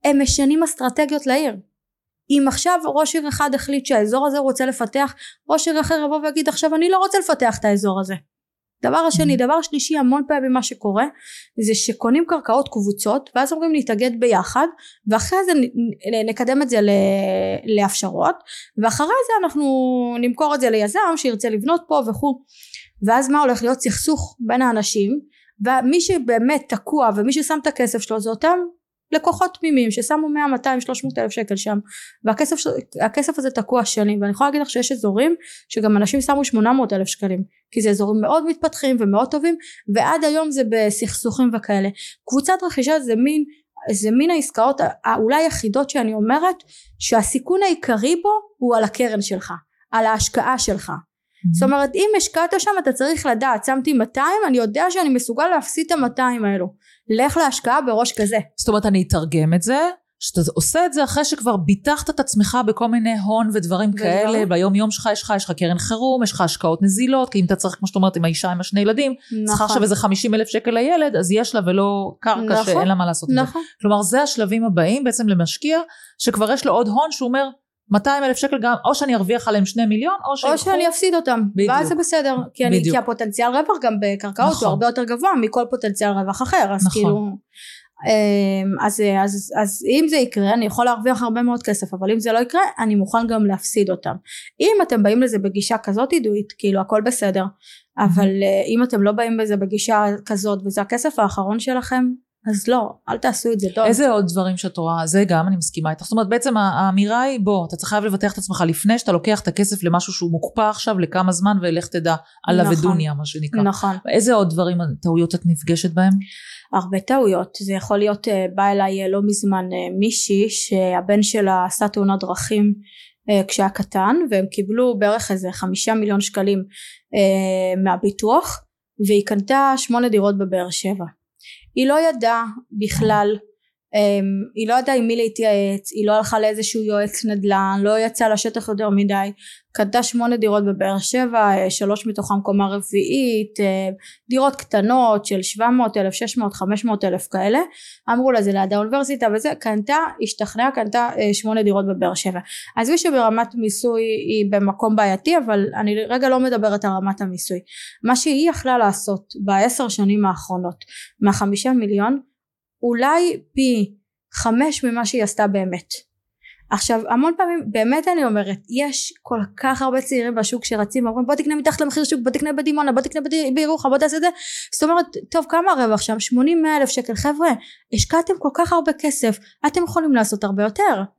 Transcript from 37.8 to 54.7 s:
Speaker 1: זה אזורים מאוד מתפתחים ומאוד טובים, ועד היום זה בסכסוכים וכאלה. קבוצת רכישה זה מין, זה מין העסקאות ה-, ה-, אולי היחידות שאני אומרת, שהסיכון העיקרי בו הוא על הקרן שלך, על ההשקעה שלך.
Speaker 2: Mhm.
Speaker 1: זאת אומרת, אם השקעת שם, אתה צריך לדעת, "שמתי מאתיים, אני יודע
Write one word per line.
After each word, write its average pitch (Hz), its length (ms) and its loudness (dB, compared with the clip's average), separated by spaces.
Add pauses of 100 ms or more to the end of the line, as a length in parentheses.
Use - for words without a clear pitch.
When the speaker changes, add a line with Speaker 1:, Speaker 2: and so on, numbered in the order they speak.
Speaker 1:
זה 208 80 2
אזורים 208 320 2
מאוד 302 280 2
מתפתחים 311 500 -2
ומאוד 214 320 2
טובים, 311 240 0 (400)
ועד 294 280 0
היום 311 280 0
זה 269 180 0
בסכסוכים 220 840 0
וכאלה. 202 360 -2 (400)
קבוצת 277 240 2 (100)
רכישה 311 360 0
זה 240 160 -2
מין, 294 280 2 (480)
זה 208 200 0
מין 285 200 4
העסקאות 277 500 0
ה-, - 60 2 (180)
ה-, 226 100 2
אולי 262 280 2
היחידות 277 460 -2
שאני 233 240 -2
אומרת, 277 420 2 (440)
שהסיכון 254 640 0
העיקרי 311 600 0
בו 403 60 2 (280)
הוא 240 180 2
על 220 80 4
הקרן 214 380 -2
שלך, 190 320 -6 (380)
על 170 140 2
ההשקעה 220 540 0
שלך. - 300 -4
Speaker 2:
Mhm. - 640 -8
Speaker 1:
זאת 269 100 2
אומרת, 277 320 2
אם 415 220 2
השקעת 339 400 0
שם, 403 220 0
אתה 285 140 0
צריך 294 320 -2
לדעת, 240 400 0
"שמתי 269 280 0
מאתיים, 269 440 0 (100)
אני 254 100 2
יודע 233 320 0